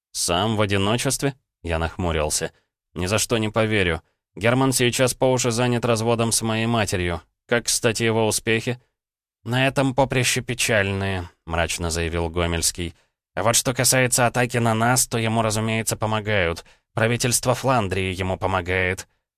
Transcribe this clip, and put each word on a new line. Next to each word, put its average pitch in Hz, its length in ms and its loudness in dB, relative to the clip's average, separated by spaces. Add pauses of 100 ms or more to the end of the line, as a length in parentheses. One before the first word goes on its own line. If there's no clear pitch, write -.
(120)
"Сам 104 440 0
в 104 40 0
одиночестве?" 110 720 0 (280)
Я 85 160 -2
нахмурился. 80 760 -2 (420)
"Ни 90 120 -4
за 104 120 0
что 113 200 0
не 107 120 0
поверю. 104 520 0 (320)
Герман 127 380 2
сейчас 123 420 2
по 131 160 2
уши 127 200 2
занят 120 340 0
разводом 113 480 2
с - 100 0
моей 110 240 0
матерью. 95 540 0 (260)
Как, 120 200 0
кстати, 117 380 0
его 113 220 2
успехи?" 113 540 0 (640)
"На 127 220 0
этом 135 280 0
поприще 131 460 0
печальные", 98 880 0 (180)
мрачно 82 440 -2
заявил 85 380 -2
Гомельский. 85 680 -2 (420)
"А 92 60 -2
вот 113 120 2
что 127 200 0
касается 127 520 2
атаки 123 300 0
на 117 180 2
нас, 120 320 2
то 120 120 -4
ему, 113 240 0
разумеется, 110 540 -2
помогают. 104 680 -2 (300)
Правительство 120 600 0
Фландрии 98 600 0
ему 92 240 -2
помогает". 92 680 -2 (300)